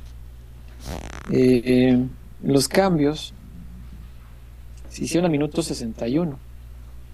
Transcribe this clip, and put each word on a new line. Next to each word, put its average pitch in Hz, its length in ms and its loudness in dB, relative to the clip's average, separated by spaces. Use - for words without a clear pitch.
Eh, 127 760 6
los 139 260 4
cambios 156 680 2
se - 140 -6
hicieron 175 220 2
al 170 40 4
minuto 151 320 2
sesenta 120 460 -4
y 135 100 2
uno. 156 200 0